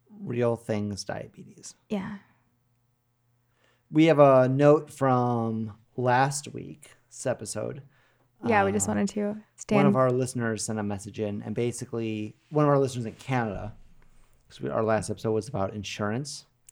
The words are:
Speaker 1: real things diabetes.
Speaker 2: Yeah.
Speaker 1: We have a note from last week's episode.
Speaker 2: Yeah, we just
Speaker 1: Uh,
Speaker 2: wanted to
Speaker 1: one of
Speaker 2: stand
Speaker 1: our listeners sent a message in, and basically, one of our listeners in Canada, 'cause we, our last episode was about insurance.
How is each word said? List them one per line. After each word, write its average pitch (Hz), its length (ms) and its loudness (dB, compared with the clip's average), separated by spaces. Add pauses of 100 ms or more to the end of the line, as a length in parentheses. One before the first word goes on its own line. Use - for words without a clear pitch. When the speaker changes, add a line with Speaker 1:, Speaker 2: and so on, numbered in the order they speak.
(200)
Speaker 1:
real 120 360 -2
things 104 480 -6
diabetes. - 720 -14 (140)
Speaker 2:
Yeah. 202 300 -8 (1700)
Speaker 1:
We 156 160 6
have 151 120 6
a 135 300 8
note 147 420 4
from 117 840 0 (220)
last 127 560 0
week's - 760 -16
episode. 117 560 -6 (600)
Speaker 2:
Yeah, 214 200 2
we 196 80 0
just 202 160 -2
Speaker 1:
Uh, 214 40 -4
Speaker 2:
wanted 208 180 0
to 208 120 -6
Speaker 1:
one 208 140 -4
of 214 60 -16 (140)
Speaker 2:
stand - 400 4
Speaker 1:
our 131 160 4
listeners 120 520 -2
sent 110 140 -4
a 107 40 -4
message 104 360 -8
in, 104 240 -6
and 110 120 -10
basically, 113 840 -6 (140)
one 151 140 2
of 147 40 4
our 143 100 4
listeners 127 280 -2
in 101 80 -10
Canada, 110 600 -4 (760)
'cause - 120 -20
we, 131 100 -6
our 117 140 0
last 107 260 0
episode 110 220 -4
was 107 160 -2
about 98 260 -4
insurance. 107 720 -6 (240)